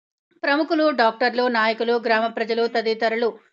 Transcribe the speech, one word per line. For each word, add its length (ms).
ప్రముఖులు, 460
డాక్టర్లు, 580
నాయకులు, 440
గ్రామ 340
ప్రజలు 400
తదితరులు 720